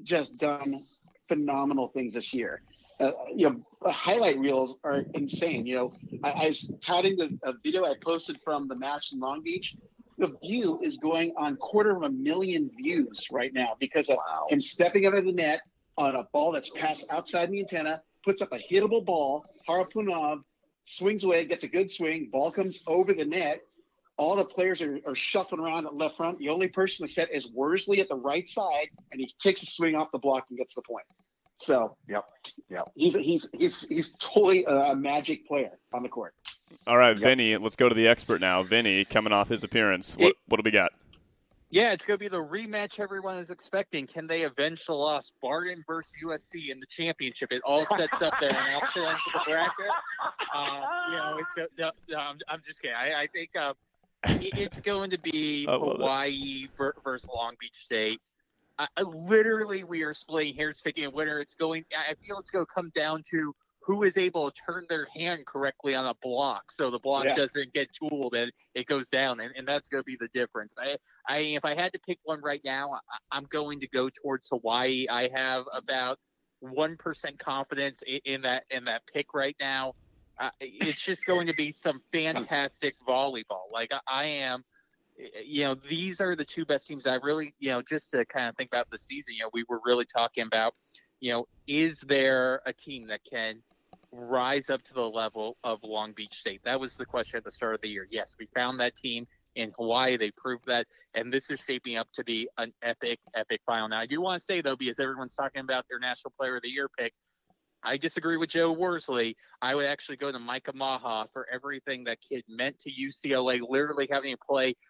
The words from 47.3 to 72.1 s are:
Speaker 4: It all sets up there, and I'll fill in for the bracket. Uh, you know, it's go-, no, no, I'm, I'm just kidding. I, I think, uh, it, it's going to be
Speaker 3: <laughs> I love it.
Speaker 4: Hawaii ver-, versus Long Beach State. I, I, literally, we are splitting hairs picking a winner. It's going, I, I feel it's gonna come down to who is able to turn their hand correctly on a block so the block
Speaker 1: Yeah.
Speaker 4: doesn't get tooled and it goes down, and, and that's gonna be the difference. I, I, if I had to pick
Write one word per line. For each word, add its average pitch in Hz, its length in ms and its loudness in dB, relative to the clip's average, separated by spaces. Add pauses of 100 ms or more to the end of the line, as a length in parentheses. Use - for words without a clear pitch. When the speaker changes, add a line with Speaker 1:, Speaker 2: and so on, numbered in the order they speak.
Speaker 4:
It 127 100 -2
all 147 220 4
sets 170 360 2
up 160 200 2
there, 143 80 2
and - 260 0
I'll - 120 0
fill 170 220 -2
in 165 60 0
for - 240 -2
the - 60 -2
bracket. 165 400 0 (680)
Uh, 285 280 -2 (280)
you 339 60 -2
know, 156 240 -4
it's 160 160 -6
go-, 170 120 -4 (120)
no, 160 120 -2 (180)
no, 156 80 -6
I'm, 147 220 -6 (100)
I'm 156 160 -8
just 156 160 -16
kidding. 120 160 -4
I, 147 240 -2
I 147 60 -2
think, 170 280 -10
uh, 147 180 -2 (520)
it, 190 320 0
it's 202 240 -4
going 196 300 -2
to 185 60 -2
be 151 500 -2
Speaker 3:
<laughs> - 20 -4
I 131 60 4
love 143 200 0
it. - 60 -4
Speaker 4:
Hawaii 135 640 -2 (100)
ver-, 139 180 -2 (100)
versus 127 280 -8
Long 117 240 -4
Beach 117 200 -18
State. 110 420 -2 (580)
I, 147 100 -4 (100)
I, 185 60 0
literally, 202 840 4
we 170 180 -4
are 151 100 -4
splitting 151 420 -2
hairs 151 280 -4
picking 151 220 -2
a 139 40 -4
winner. 151 300 -2
It's 147 160 -8
going, 160 300 -2 (120)
I, 156 140 -2
I 151 40 -4
feel 202 220 -10
it's 190 140 -14
gonna 180 140 0
come 175 280 -6
down 156 380 0
to 156 240 -2 (280)
who 202 200 0
is 185 120 6
able 170 360 2
to - 120 -16
turn 175 260 -6
their 156 160 -2
hand 165 420 -4
correctly 135 480 -2
on 131 100 0
a 123 160 0
block 127 500 -2
so 135 200 -2
the 120 80 -4
block 139 260 2
Speaker 1:
Yeah. 139 80 4
Speaker 4:
doesn't 139 400 -2
get 139 180 -2
tooled 139 440 -4
and 120 160 0 (240)
it 127 100 -4
goes 139 240 -2
down, 131 300 0
and, 117 180 -8
and 131 100 -10
that's 143 220 -2
gonna 135 140 -2
be 127 140 -10
the 117 180 -8
difference. 113 420 -4
I, 139 200 -4 (300)
I, 143 120 0
if 151 260 -2
I 151 80 0
had 175 200 -2
to 185 60 -8
pick 180 240 -6